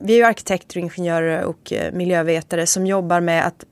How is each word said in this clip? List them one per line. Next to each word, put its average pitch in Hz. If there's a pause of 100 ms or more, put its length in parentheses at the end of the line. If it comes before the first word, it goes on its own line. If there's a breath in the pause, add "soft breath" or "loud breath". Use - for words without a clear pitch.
vi 196
är 226
ju 233
arkitekter, 202
ingenjörer 165
och, -
eh, -
miljövetare 165
som 185
jobbar 175
med 170
att -